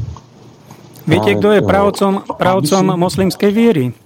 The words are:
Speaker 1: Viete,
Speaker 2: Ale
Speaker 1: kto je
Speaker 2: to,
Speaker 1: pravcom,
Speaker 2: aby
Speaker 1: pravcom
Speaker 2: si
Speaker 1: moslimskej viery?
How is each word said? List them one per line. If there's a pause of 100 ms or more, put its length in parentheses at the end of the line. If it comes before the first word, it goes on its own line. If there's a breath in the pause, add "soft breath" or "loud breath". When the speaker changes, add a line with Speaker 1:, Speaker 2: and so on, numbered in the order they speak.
(1040)
Speaker 1:
Viete,
Speaker 2:
Ale
Speaker 1:
kto
je
Speaker 2:
to,
Speaker 1:
pravcom,
Speaker 2:
aby
Speaker 1:
pravcom
Speaker 2:
si
Speaker 1:
moslimskej
viery? (220)